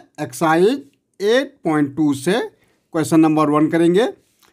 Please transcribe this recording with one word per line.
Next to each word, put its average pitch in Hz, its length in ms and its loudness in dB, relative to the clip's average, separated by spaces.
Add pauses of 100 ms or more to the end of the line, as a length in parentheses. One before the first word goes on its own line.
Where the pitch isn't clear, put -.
(200)
एक्सरसाइज 160 460 0 (540)
एट 247 340 -2 (100)
पॉइंट 147 320 -2
टू 151 180 0
से 147 180 -4 (640)
क्वेश्चन 160 260 0
नंबर 156 300 2
वन 151 180 2
करेंगे, 170 380 2 (460)